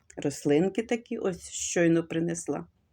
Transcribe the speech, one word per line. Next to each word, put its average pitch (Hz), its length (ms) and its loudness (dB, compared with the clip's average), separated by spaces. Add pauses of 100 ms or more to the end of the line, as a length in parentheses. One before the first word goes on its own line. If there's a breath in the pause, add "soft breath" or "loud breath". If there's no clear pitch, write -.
(160)
Рослинки 156 680 2
такі 233 360 -4
ось 175 320 -4
щойно 170 540 2
принесла. 170 600 -4 (260)